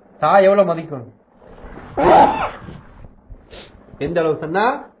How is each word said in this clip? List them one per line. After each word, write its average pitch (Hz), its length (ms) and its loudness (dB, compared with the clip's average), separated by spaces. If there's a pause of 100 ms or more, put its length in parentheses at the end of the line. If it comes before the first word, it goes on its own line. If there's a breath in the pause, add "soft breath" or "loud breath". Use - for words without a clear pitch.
(200)
தாய் 185 240 4
எவ்வளவு 190 300 2
மதிக்கணும்? 147 460 -12 (2750 loud breath)
எந்த 165 240 -4
அளவு 156 180 -2
சொன்னா, 214 500 -4 (120)